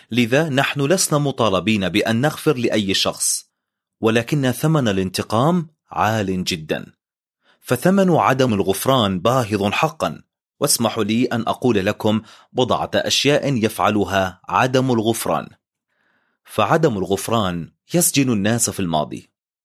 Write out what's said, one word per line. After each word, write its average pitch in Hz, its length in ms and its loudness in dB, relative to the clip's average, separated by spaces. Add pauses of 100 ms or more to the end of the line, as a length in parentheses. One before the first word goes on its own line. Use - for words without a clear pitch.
(120)
لذا 123 380 2
نحن 135 320 -2
لسنا 156 380 0
مطالبين 104 720 0
بأن 113 320 0
نغفر 151 360 0
لأي 107 360 0
شخص، - 580 -4 (500)
ولكن 117 500 0
ثمن 151 360 0
الانتقام 107 800 0 (240)
عال 95 520 0
جداً، 78 500 -6 (640)
فثمن 185 560 2
عدم 127 380 2
الغفران 98 640 0
باهظ 107 440 0
حقاً. 98 580 -2 (380)
واسمحوا 113 440 0
لي 113 220 0
أن 117 160 -2
أقول 101 440 0
لكم 107 360 0 (320)
بضعة 98 420 0
أشياء 139 580 0
يفعلها 98 960 0
عدم 127 420 0
الغفران. 107 560 -2 (960)
فعدم 127 540 0
الغفران 92 760 -2 (220)
يسجن 143 380 2
الناس 110 380 0
في 98 100 -6
الماضي، 80 500 -4 (360)